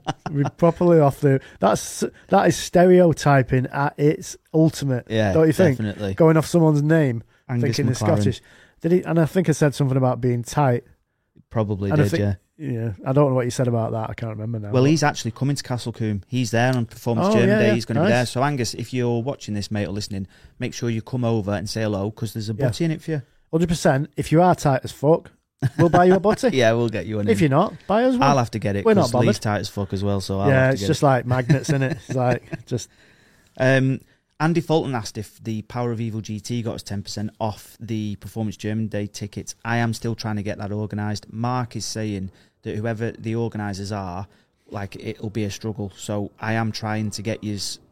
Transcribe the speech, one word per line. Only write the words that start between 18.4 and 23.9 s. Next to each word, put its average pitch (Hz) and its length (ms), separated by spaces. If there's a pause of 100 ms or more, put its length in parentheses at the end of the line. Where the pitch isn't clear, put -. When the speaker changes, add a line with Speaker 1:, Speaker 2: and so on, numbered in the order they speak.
Speaker 2:
Angus, 135 340
if - 180
you're 120 280
watching - 340
this, 101 160
mate, 104 180
or - 20
listening, 98 360 (300)
make 123 160
sure 120 160
you 113 120
come 123 240
over 110 280
and 101 160
say 110 120
hello, 104 300
'cause 113 200
there's 107 180
a 113 40
Speaker 1:
Yeah. 127 140
Speaker 2:
butty 143 180
in 165 60
it 156 100
for 165 100
you. 147 100 (300)
Speaker 1:
Hundred 165 160
percent. 151 480